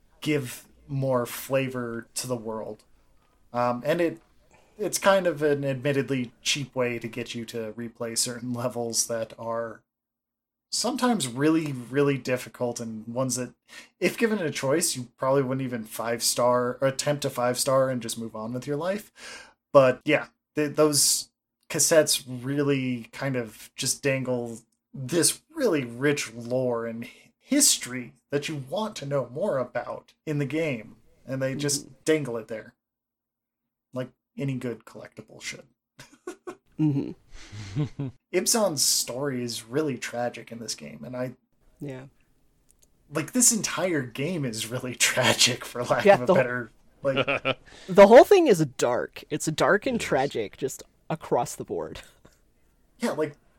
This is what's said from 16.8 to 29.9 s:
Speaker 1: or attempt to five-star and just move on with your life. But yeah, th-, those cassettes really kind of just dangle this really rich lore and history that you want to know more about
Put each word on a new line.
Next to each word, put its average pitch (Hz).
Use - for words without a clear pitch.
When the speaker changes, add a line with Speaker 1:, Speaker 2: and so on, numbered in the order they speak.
Speaker 1:
or 135
attempt 143
to 139
five-star 131
and 127
just 113
move 113
on 110
with 127
your 143
life. 190
But 127
yeah, 139
th-, 147
those 151
cassettes 151
really 127
kind 135
of 113
just -
dangle 123
this 143
really 208
rich 123
lore 120
and 117
history 127
that 143
you 147
want 202
to 139
know 139
more 165
about 120